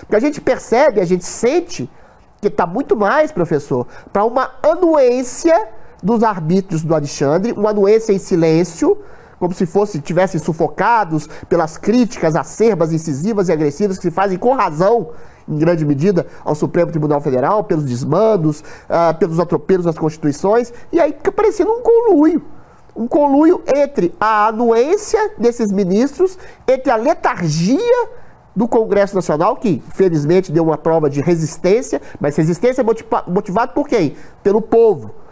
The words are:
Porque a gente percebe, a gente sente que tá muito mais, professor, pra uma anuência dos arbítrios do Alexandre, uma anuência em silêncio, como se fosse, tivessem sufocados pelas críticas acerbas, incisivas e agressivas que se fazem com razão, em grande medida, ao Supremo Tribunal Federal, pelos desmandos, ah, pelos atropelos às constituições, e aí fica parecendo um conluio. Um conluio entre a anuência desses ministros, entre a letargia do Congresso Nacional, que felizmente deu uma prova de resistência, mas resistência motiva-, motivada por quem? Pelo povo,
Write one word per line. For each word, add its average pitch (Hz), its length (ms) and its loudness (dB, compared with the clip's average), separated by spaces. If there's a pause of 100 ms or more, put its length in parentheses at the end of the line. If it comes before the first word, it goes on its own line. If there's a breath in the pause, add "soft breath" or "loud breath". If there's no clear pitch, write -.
Porque - 160 -2
a 220 40 2
gente 294 200 -2
percebe, 240 640 2
a - 20 0
gente 175 220 -2
sente 277 640 -4 (500 soft breath)
que 208 80 0
tá 185 180 0
muito 240 300 -2
mais, 247 340 2
professor, 143 560 -2 (240 loud breath)
pra 202 140 0
uma 254 260 -2 (120)
anuência 320 1040 2 (340 loud breath)
dos 220 200 2
arbítrios 180 600 0
do 160 120 0
Alexandre, 151 580 0
uma 208 180 0
anuência 208 440 2
em 190 40 0
silêncio, 170 800 0 (420 loud breath)
como 180 140 -2
se 190 140 -2
fosse, 202 340 -2
tivessem 175 400 0
sufocados 175 880 -2 (180 loud breath)
pelas 165 300 0
críticas 202 580 0
acerbas, 170 560 0
incisivas 165 600 -2
e - 20 0
agressivas 160 460 -2
que - 60 -8
se 175 60 -2
fazem 190 280 -2
com 247 160 2
razão, 190 560 0 (380 loud breath)
em 151 100 -4
grande 156 260 0
medida, 151 420 0 (180 loud breath)
ao 151 120 -2
Supremo 170 340 -2
Tribunal 151 300 0
Federal, 151 420 0
pelos 165 220 -2
desmandos, 156 800 0 (240 loud breath)
ah, 165 260 2
pelos 165 240 -2
atropelos 175 480 0
às 160 100 0
constituições, 190 760 -2 (180 loud breath)
e 330 80 0
aí 302 140 2
fica - 180 -4
parecendo 415 400 0
um 466 120 -2
conluio. 381 600 4 (540 soft breath)
Um 220 100 -4
conluio 294 580 4
entre 247 540 0
a 214 300 2
anuência 269 880 0
desses 233 320 0
ministros, 208 640 0 (300 loud breath)
entre 262 240 0
a 226 60 2
letargia 254 1120 0 (480 loud breath)
do 226 100 0
Congresso 202 480 0
Nacional, 175 400 0
que 165 260 -2 (100)
felizmente 170 600 2
deu 160 140 2
uma 156 140 0
prova 160 300 0
de 139 120 -2
resistência, 180 840 0 (160 loud breath)
mas 143 160 -2
resistência 180 480 0
motiva-, 226 460 -2
motivada 202 420 -2
por 294 160 -2
quem? 175 300 0 (260 loud breath)
Pelo 202 180 2
povo, 202 520 2 (200 loud breath)